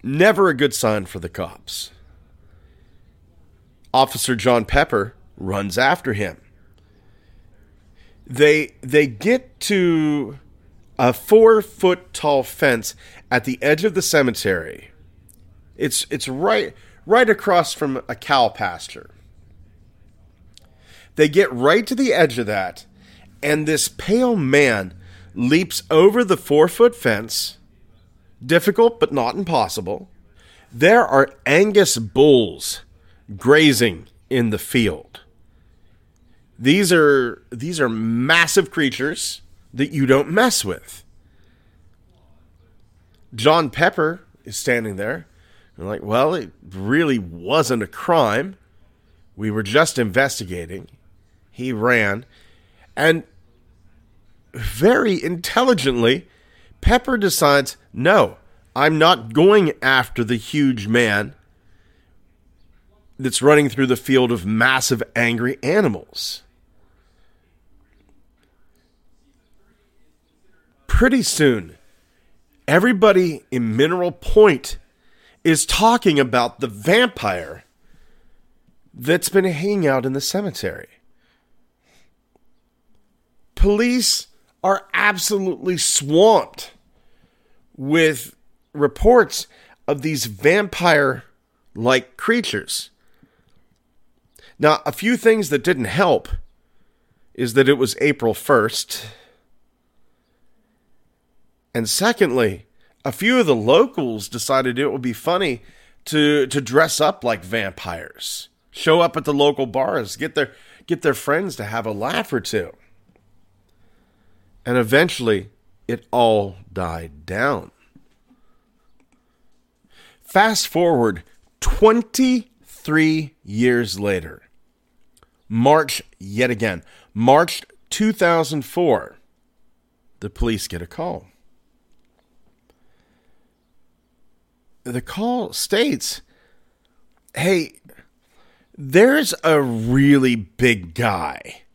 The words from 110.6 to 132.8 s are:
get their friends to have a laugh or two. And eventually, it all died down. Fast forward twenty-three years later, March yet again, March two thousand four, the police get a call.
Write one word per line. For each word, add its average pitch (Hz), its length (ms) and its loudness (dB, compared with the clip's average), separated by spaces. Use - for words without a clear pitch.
get - 160 -4
their 147 100 2
friends 165 440 -4
to 107 80 -10
have 110 200 -8
a 110 80 -6
laugh 120 400 -6
or 123 80 -2
two. 92 320 -6
And 123 140 -2
eventually, 113 720 0
it - 260 -8
all 107 440 2
died 82 540 -10
down. 110 460 -6
Fast 208 460 0
forward 123 560 0
twenty-three 214 1700 0
years 110 560 -2
later, 90 480 -6
March 139 500 2
yet 104 320 -2
again, 101 320 -4
March 135 500 2
two 214 220 0
thousand 160 520 0
four, 143 520 -2
the 101 100 -12
police 113 360 -4
get 85 140 -10
a 87 60 -14
call. - 400 -10